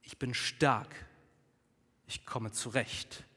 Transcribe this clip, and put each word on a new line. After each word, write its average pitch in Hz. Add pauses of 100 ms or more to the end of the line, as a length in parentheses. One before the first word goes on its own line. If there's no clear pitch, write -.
Ich -
bin 127
stark. - (1000)
Ich -
komme 113
zurecht. - (120)